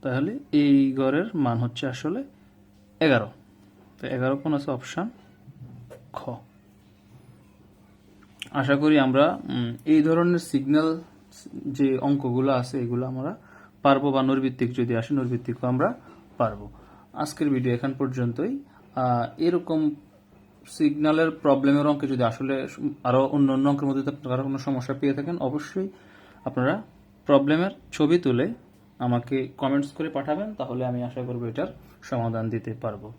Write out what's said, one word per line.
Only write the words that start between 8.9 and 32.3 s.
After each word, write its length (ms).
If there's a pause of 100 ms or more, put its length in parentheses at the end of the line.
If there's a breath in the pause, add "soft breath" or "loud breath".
আমরা, 400 (100)
উম, 360
এই 160
ধরনের 380
সিগন্যাল 640 (680)
যে 300
অঙ্কগুলো 560
আছে, 260
এগুলো 280
আমরা 300 (440 loud breath)
পারবো, 300
বা 100
নৈর্ভিত্তিক 520
যদি 220
আসে, 180
নৈর্ভিত্তিকও 540
আমরা 320 (380 loud breath)
পারবো। 340 (420 loud breath)
আজকের 360
ভিডিও 240
এখান 200
পর্যন্তই। 640 (380 soft breath)
আহ, 320 (100)
এরকম 580 (720)
সিগন্যালের 640
প্রবলেমের 560
অঙ্কে 200
যদি 160
আসলে 440 (360)
আরও 220
অন্য 260
অন্য 180
অঙ্কের 180
মধ্যে 160
যদি 140
আপনারা 260
কোনো 140
সমস্যা 360
পেয়ে 200
থাকেন, 240
অবশ্যই 520 (560 loud breath)
আপনারা 360 (440)
প্রবলেমের 460 (200)
ছবি 280
তুলে 340 (460)
আমাকে 480 (100)
কমেন্টস 340
করে 180
পাঠাবেন, 440
তাহলে 320
আমি 180
আশা 200
করব 200
এটার 240 (360 loud breath)
সমাধান 460